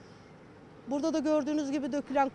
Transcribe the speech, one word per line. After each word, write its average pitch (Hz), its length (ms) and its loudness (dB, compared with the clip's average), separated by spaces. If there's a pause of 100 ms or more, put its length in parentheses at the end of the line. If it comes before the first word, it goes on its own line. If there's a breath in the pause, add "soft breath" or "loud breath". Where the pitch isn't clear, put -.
(920 loud breath)
Burada 285 240 0
da 320 40 2
gördüğünüz 302 520 0
gibi 277 220 -2
dökülen, 277 420 0